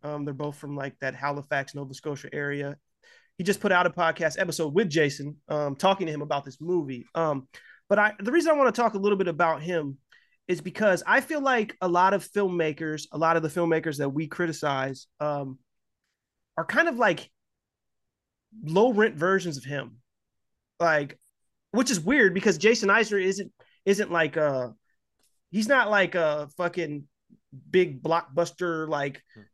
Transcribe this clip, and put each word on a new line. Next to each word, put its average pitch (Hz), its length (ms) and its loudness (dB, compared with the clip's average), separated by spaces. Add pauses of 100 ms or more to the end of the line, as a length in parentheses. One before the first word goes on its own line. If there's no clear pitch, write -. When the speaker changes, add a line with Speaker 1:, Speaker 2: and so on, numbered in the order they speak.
Speaker 1:
Um, 147 220 -8
they're 143 100 -6
both 147 220 -8
from, 143 200 -12
like, 139 240 -8
that 135 140 -6
Halifax, 143 600 -4
Nova 135 200 -12
Scotia 143 380 -10
area. 143 440 -6 (640)
He 185 60 -4
just 196 160 0
put 202 120 2
out 180 140 6
a 165 40 0
podcast 165 480 0
episode 160 360 -2
with 190 160 2
Jason, 147 460 0 (120)
um, 147 280 -4
talking 190 300 2
to 151 60 -4
him 147 100 -6
about 147 220 -4
this 131 160 -16
movie. 151 540 -4
Um, 151 340 -2 (400)
but 202 100 4
I, 208 220 4
the 220 120 -4
reason 330 200 4
I 294 40 2
wanna 262 140 4
talk 226 240 0
a 196 40 -2
little 202 200 2
bit 185 100 0
about 160 340 0
him 156 360 -4 (480)
is 175 140 -2
because 185 460 2
I 226 140 4
feel 294 200 -4
like 247 400 0
a 165 80 0
lot 180 240 4
of 196 120 0
filmmakers, 160 880 -2
a - 60 -8
lot 165 180 4
of 160 60 0
the 156 60 0
filmmakers 160 500 0
that 139 120 -2
we 151 160 -4
criticize, 139 800 -4 (140)
um, 143 380 -6 (1000)
are 165 60 -4
kind 330 220 2
of 254 100 -2
like 214 320 0 (1300)
low 196 300 4
rent 214 240 2
versions 175 400 0
of 123 80 -14
him. 131 320 -10 (840)
Like, 151 400 0 (540)
which 254 180 2
is 196 80 0
weird 190 360 4
because 190 240 2
Jason 208 320 4
Eisner 214 280 2
isn't, 190 320 -2 (360)
isn't 202 260 2
like 160 240 0
a, 131 380 0 (760)
he's 214 180 -2
not 247 220 4
like 190 240 4
a 151 340 0 (100)
fucking 165 460 -4 (640)
big 160 320 -4
blockbuster, 165 840 -2
like, 143 340 -6 (120)
Speaker 2:
Hmm. 110 60 -20 (140)